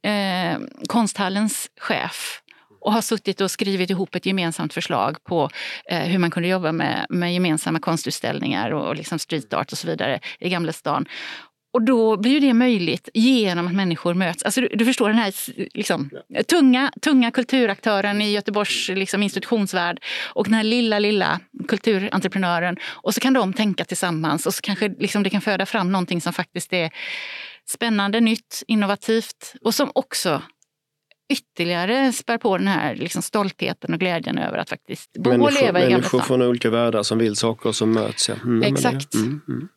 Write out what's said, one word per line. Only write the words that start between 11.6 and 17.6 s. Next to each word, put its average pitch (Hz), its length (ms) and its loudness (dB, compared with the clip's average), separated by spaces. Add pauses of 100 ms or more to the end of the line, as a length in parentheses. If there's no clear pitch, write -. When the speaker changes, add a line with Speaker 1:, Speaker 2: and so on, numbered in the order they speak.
Speaker 1:
Och 247 100 2
då 220 340 4
blir 220 160 2
ju 294 80 4
det 269 140 6
möjligt 214 600 2
genom 220 520 4
att 170 80 -2
människor 175 400 0
möts. 180 280 0
Alltså, 233 180 0
du, 247 80 0
du 220 160 0
förstår 240 240 2
den 220 100 4
här 220 100 2
s-, - 220 -8 (240)
liksom, 143 360 -2 (180)
Speaker 2:
Ja. - 140 -4
Speaker 1:
tunga, 269 500 6 (100)
tunga 254 280 4
kulturaktören 208 920 2